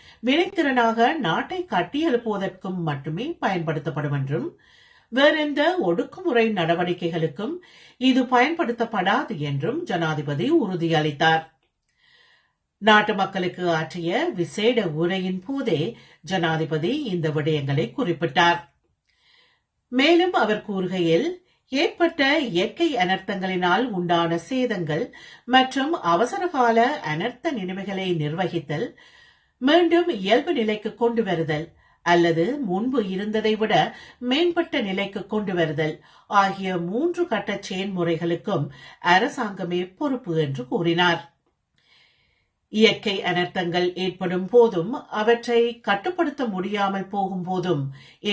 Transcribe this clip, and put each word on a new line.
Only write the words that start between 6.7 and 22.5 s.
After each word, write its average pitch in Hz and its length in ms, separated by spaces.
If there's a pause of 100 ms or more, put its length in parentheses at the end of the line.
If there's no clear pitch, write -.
இது 254 120 (120)
பயன்படுத்தப்படாது 233 1040 (140)
என்றும் 160 300 (100)
ஜனாதிபதி 156 580 (140)
உறுதியளித்தார். 160 800 (1400)
நாட்டு 208 380
மக்களுக்கு 180 440 (140)
ஆற்றிய 175 460 (160)
விசேட 214 480 (140)
உரையின் 185 440
போதே 226 360 (500)
ஜனாதிபதி 160 600 (200)
இந்த 165 240
விடயங்களை 147 500 (120)
குறிப்பிட்டார். 170 640 (1300)
மேலும் 339 500
அவர் 208 260
கூறுகையில், 180 600 (440)
ஏற்பட்ட 320 500 (300)